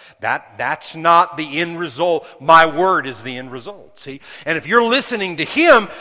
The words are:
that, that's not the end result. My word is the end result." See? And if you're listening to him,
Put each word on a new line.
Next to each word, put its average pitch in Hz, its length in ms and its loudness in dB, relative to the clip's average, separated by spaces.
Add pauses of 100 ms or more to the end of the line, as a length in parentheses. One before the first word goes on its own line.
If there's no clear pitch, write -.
(200)
that, 113 380 -6
that's 143 360 -6
not 170 420 2
the 151 220 -6
end 170 220 -4
result. 165 440 -2 (140)
My 160 280 6
word 160 380 0
is 117 200 -10
the 127 120 -8
end 127 140 -14
result." 127 480 -16
See? 135 220 -16 (260)
And 160 100 -2
if 135 120 -8
you're 233 160 4
listening 226 540 -2
to 156 60 -2
him, 277 440 4 (120)